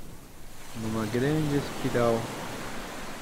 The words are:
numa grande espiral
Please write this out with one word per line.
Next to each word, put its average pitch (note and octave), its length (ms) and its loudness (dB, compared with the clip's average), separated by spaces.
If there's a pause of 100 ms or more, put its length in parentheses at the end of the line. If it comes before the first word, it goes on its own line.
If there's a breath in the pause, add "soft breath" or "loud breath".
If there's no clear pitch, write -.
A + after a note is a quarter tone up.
(760)
numa A2 300 0
grande C#3+ 500 4
espiral A#2+ 640 4 (1040)